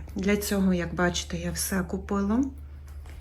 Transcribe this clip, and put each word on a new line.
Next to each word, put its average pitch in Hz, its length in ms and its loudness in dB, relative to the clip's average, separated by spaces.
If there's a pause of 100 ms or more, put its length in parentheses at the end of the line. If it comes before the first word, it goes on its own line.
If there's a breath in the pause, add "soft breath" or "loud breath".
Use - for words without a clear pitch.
(160)
Для 202 220 4
цього, 196 360 4
як 170 220 0
бачите, 175 420 2
я 170 140 -2
все 180 320 0
купила. 202 600 2 (760 loud breath)